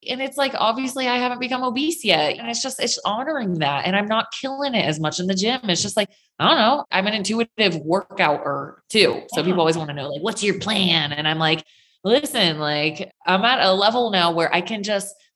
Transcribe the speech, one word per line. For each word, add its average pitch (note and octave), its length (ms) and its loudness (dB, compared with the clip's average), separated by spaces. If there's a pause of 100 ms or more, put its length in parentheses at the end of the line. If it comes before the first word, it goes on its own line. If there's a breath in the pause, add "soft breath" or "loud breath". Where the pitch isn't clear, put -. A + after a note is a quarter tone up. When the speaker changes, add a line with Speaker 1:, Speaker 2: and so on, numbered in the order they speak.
(100)
Speaker 1:
And B3+ 140 -4
it's C#4 140 -8
like, C4+ 200 0
obviously B3+ 500 0
I B3 100 0
haven't B3 220 -2
become B3+ 240 -4
obese C4+ 400 -2
yet. D3+ 360 4
And A#3 100 -10
it's A#3 140 -4
just, - 180 -6
it's - 240 -2
honoring A#3 540 -2
that. C#3+ 260 0
And F#3 100 0
I'm G#3 120 0
not A3 240 -2
killing C4+ 420 -4
it A3 120 2
as D3+ 140 0
much D3+ 200 -2
in F3+ 80 -2
the G3 80 0
gym. A3 300 0
It's F3 180 0
just G3+ 140 -4
like, G3+ 120 0 (300 soft breath)
I E3 100 2
don't D#4+ 80 4
know, B3+ 340 4
I'm F#3+ 140 2
an G#3 80 -2
intuitive G#3+ 600 0 (100)
workouter D3+ 920 0 (140)
too. G3 400 4
So - 120 -2
Speaker 2:
Yeah. - 20 0
Speaker 1:
people F3 160 2
always D#3+ 180 2
wanna D3+ 160 -6
know, C#3+ 160 -6
like, D3 140 -8
"What's G#3 200 -4
your G3+ 160 0
plan?" F3+ 520 0
And D3+ 160 -2
I'm D#3 100 0
like, D#3+ 260 0 (400 soft breath)
"Listen, A3+ 560 2
like, D3+ 520 -2 (160)
I'm F#3+ 180 2
at B3+ 140 2
a F#3+ 140 4
level A3+ 360 2
now F3+ 220 2
where E3 220 2
I F3+ 80 2
can G#3+ 200 -6
just G3 320 -4 (220 soft breath)